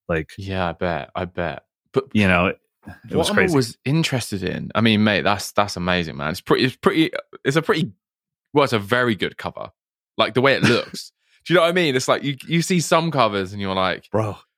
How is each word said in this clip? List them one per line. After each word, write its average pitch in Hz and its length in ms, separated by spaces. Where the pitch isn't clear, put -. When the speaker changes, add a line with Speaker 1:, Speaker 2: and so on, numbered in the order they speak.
Speaker 1:
Like, 80 300
Speaker 2:
Yeah, 95 320
I - 40
bet. 82 420
I 90 100
bet. 85 380
But - 220
Speaker 1:
you 104 140
know, 90 200
it, - 120
it 98 80
Speaker 2:
what - 80
Speaker 1:
was 165 120
Speaker 2:
I'm 208 60
Speaker 1:
crazy. 190 160
Speaker 2:
always 131 320
interested 127 600
in, 71 320
I - 60
mean, 107 220
mate, 101 200
that's, 101 280
that's 104 240
amazing, 90 420
man. 73 140
It's 101 80
pretty, - 260
it's 127 120
pretty, 160 340
it's 139 140
a 156 40
pretty, 160 300
well, 143 100
it's 127 100
a 110 60
very 120 360
good 85 220
cover. - 340
Like, 110 180
the 127 60
way 135 120
it - 100
Speaker 1:
<laughs> - 60
Speaker 2:
looks. - 420
Do 160 80
you - 20
know 175 80
what 170 60
I 170 40
mean? 165 220
It's 131 120
like, 131 160
you, 135 140
you 165 140
see 180 180
some 165 320
covers 101 420
and 101 80
you're 95 140
like, 92 360
Speaker 1:
Bro, 104 260